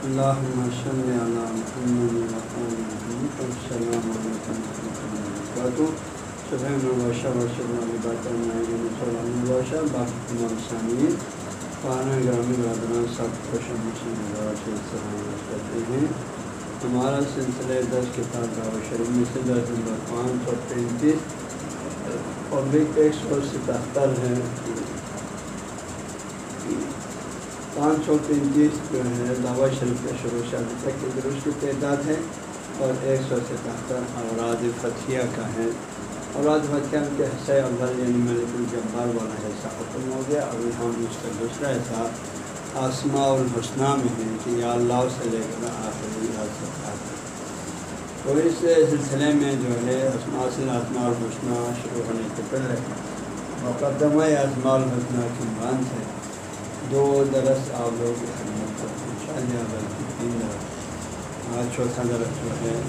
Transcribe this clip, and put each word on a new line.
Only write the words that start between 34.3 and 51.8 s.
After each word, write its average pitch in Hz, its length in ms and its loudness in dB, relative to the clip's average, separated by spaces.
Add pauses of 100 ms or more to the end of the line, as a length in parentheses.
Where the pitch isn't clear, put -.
فتحیہ 123 380 -2 (180)
کا 117 60 -2
ہے۔ 110 260 0 (640)
اوراد 151 240 4
فتحیہ 147 420 2 (160)
کے 143 80 4
حصہ 135 280 0
اول 127 460 4
یعنی 123 140 2
ملک 120 460 2
الجبار 117 480 0
والا 107 420 -2
حصہ 104 200 -6
ختم 127 440 -4
ہو 131 160 -2
گیا۔ 147 120 4
ابھی 117 300 0 (100)
ہم 117 300 0
اس - 120 -6
کا 117 60 -4 (120)
دوسرا 120 300 -2
حصہ 117 380 -2 (680)
اسماء 135 480 2
الحسنی 131 600 2
میں 120 400 2
ہے 110 180 -2
کہ 123 60 0
یا 117 220 2
اللہ 120 300 4 (200)
سے 117 80 0
لے 113 100 2 (200)
کر 117 60 -2
آخری 110 600 -4
حصہ 107 560 -4
تک۔ 104 300 -6 (1120)
تو 135 80 2 (120)
اس 170 160 8
سلسلے 147 720 6
میں 143 200 6
جو 120 340 2
ہے 131 200 2
اسماء 131 400 0 (100)
سے 139 60 -2
اسماء 123 440 0
الحسنی 120 680 0 (100)